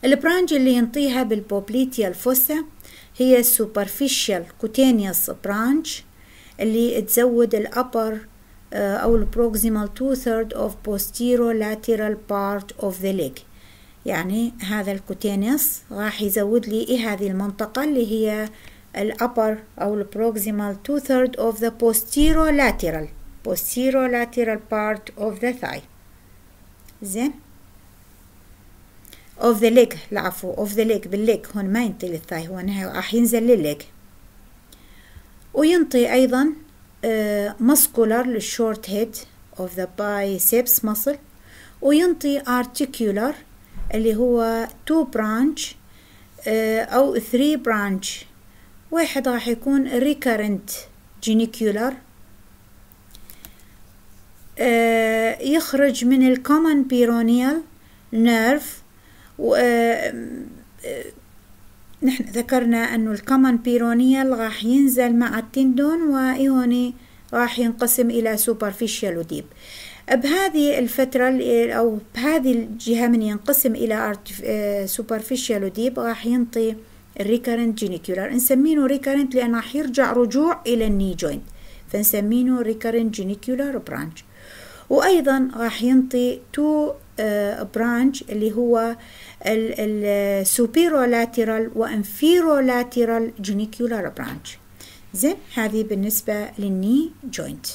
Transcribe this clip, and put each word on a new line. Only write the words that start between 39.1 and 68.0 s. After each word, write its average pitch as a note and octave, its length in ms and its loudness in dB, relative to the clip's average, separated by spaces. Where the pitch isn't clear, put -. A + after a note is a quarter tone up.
of F#3 180 -6
the F#3 100 -4
biceps G#3 880 0
muscle، C#4 280 -2
وينطي D4 580 2
articular B3 960 -2
اللي A3 220 2
هو A3+ 520 0
two D#4+ 140 2
branch، A3 440 0
آه، A3 340 0
أو C4 380 2
three C#4 380 2
branch، G3+ 580 -2
واحد C#4+ 360 0
راح A#3+ 200 -2
يكون C4 420 0
recurrent B3 840 -2
genicular، A3 640 0
آه، A3+ 840 2
يخرج C#4 640 2
من C4 220 6
ال B3+ 200 4
common D4 460 4
peroneal A#3+ 640 2
nerve، A#3 500 4
و، A3+ 160 2
آه، A#3 580 2
آه، - 200 -10
نحن C4 200 0
ذكرنا A#3 720 0
أنه A3 160 0
ال G#3 80 -4
common B3+ 480 4
peroneal B3 720 2
راح A3 240 -6
ينزل B3 520 4
مع A3+ 240 2
التندون، C4+ 600 2
وإيهوني B3+ 920 2
راح A#3 260 0
ينقسم A#3 500 2